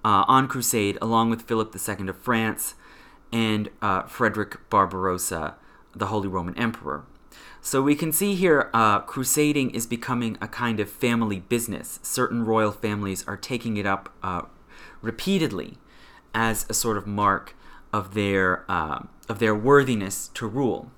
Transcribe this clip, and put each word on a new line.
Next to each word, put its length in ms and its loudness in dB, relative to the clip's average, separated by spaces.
uh, 220 8
on 220 6
crusade 520 0
along 300 4
with 120 0
Philip 280 -2
the 80 -14
Second 300 -4
of 100 -8
France 560 -2
and, 380 0
uh, 220 0
Frederick 680 -4
Barbarossa, 880 0
the 120 -4
Holy 200 -2
Roman 320 -4
Emperor. 460 -4
So 200 0
we 140 4
can 160 -2
see 240 0
here, 360 4
uh, 280 4
crusading 720 0
is 180 -6
becoming 520 -2
a 60 -6
kind 320 -2
of 100 -2
family 520 0
business. 600 -4
Certain 440 -2
royal 260 2
families 560 -4
are 100 -6
taking 400 -4
it 80 -4
up, 380 -4
uh, 200 -4
repeatedly 720 -2
as 360 0
a 60 -6
sort 220 0
of 120 -6
mark 480 0
of 220 -6
their, 540 2
uh, 320 -2
of 120 -6
their 140 2
worthiness 800 2
to 120 -8
rule. 520 -2